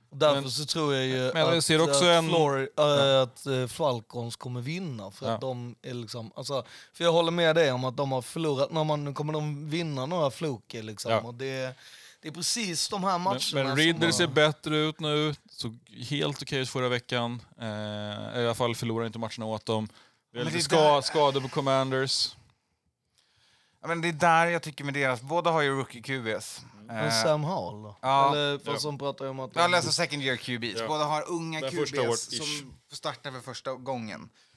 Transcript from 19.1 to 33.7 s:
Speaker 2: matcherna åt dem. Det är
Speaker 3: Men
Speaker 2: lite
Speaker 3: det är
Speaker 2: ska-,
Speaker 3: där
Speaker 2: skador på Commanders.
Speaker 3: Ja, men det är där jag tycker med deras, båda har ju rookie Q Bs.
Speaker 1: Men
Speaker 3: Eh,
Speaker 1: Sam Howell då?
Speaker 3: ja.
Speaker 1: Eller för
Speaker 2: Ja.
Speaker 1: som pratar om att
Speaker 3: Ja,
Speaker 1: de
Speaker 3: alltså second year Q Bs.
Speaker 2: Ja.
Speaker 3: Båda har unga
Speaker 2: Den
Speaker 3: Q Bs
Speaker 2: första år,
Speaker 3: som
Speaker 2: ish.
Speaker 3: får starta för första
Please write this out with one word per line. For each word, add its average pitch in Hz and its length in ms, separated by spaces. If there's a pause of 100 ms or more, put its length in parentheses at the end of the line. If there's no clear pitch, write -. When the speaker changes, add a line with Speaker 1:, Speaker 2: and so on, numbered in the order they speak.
Speaker 2:
matcherna 113 280
åt 110 200
dem. 110 220 (440)
Det 120 60
är 123 60
Speaker 3:
Men 156 80
Speaker 2:
lite 165 40
Speaker 3:
det 175 40
är - 20
Speaker 2:
ska-, 151 320
Speaker 3:
där 139 60
Speaker 2:
skador 139 400
på 131 80
Commanders. 135 880 (1500)
Speaker 3:
Ja, - 60
men 165 120
det 170 80
är 170 40
där 165 340
jag 170 160
tycker 143 220
med 139 100
deras, 131 280
båda 165 280
har 160 120
ju 139 160
rookie 120 240
Q 135 200
Bs. 110 380 (260)
Speaker 1:
Men 110 200
Speaker 3:
Eh, 113 160
Speaker 1:
Sam 151 220
Howell 104 380
då? 107 200
Speaker 3:
ja. 139 300
Speaker 1:
Eller 143 260
för 143 140
Speaker 2:
Ja. 110 60
Speaker 1:
som 143 200
pratar 139 280
om 135 140
att 131 140
Speaker 3:
Ja, 170 140
Speaker 1:
de 180 80
Speaker 3:
alltså 160 160
second 147 300
year 131 140
Q 123 220
Bs. 113 220
Speaker 2:
Ja. 113 80
Speaker 3:
Båda 151 160
har 151 260
unga 160 300
Speaker 2:
Den 135 100
Speaker 3:
Q 175 60
Bs 143 140
Speaker 2:
första 131 180
år, 117 80
Speaker 3:
som 117 300
Speaker 2:
ish. 147 160 (280)
Speaker 3:
får 147 60
starta 139 360
för 127 80
första 127 340